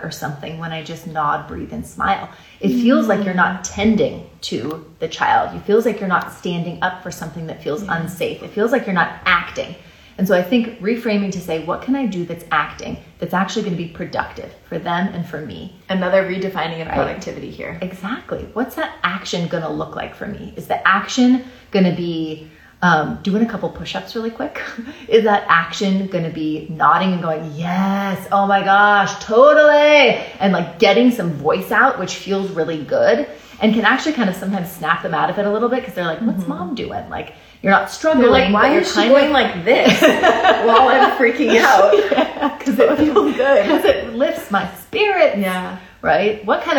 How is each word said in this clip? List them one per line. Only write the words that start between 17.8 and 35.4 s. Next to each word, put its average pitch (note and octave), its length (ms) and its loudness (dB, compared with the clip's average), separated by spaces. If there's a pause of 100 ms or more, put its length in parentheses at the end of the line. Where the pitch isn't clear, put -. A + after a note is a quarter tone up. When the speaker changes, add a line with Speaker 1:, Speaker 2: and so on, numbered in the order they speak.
Speaker 1:
Exactly. F#3+ 720 -10
What's B3+ 220 -6
that D#4+ 160 -6 (120)
action F3+ 460 -6
gonna D#3+ 240 -6
look D#3 240 -8
like - 180 -10
for - 120 -12
me? - 280 -12
Is - 120 -14
the - 200 -4
action B3 560 2 (280)
gonna F#3 220 2
be, D#3+ 540 -6 (360)
um, D#3 400 0
doing G#3 200 0
a A#3 40 4
couple F3+ 240 -6
push-ups - 440 -10
really A3+ 160 -6
quick? C4+ 300 -10 (240)
<laughs> C4+ 240 -18
Is A3+ 160 6
that G#3 240 2
action F#3+ 600 0
gonna E3+ 200 -4 (160)
be D#3 240 -4
nodding E3 460 2
and E3+ 80 -4
going, D#3+ 340 -4
"Yes, F#3+ 600 -2 (120)
oh G3+ 160 4
my G3 160 2
gosh, G3+ 500 4 (120)
totally," D4 920 6 (220)
and, G3 120 2
like, F3 260 -2
getting G#3+ 320 6
some F#3 220 -2
voice E3 400 -2
out, A#3+ 260 4
which F3+ 180 -6
feels F#3+ 340 -4
really E3 340 -4
good B2+ 420 2 (360)
and G#3+ 100 4
can A3+ 140 0
actually C4 260 0
kind A3 160 0
of F3 80 -4
sometimes F#3+ 340 -4
snap E3 320 -4
them E3+ 120 -4
out D#3 160 0
of F3+ 80 -4
it G3+ 80 -2